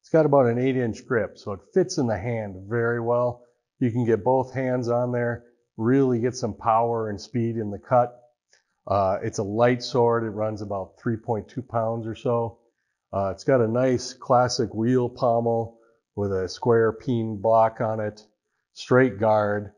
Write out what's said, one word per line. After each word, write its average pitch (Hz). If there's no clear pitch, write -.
It's -
got 160
about 143
an 117
eight 131
inch 113
grip, 107
so -
it 95
fits 185
in 135
the 107
hand 101
very 117
well. 120
You 123
can 117
get 110
both 131
hands 127
on 123
there, 120
really 127
get 120
some 117
power 113
and 98
speed 113
in 104
the 101
cut. 123
Uh, 98
it's 110
a 113
light 120
sword. 117
It 110
runs 107
about 98
three 117
point 107
two -
pounds 113
or 113
so. 117
Uh, 98
it's -
got 135
a 113
nice 123
classic 123
wheel 120
pommel 117
with 101
a 92
square 113
peen 113
block 113
on 110
it, 104
straight 127
guard. 104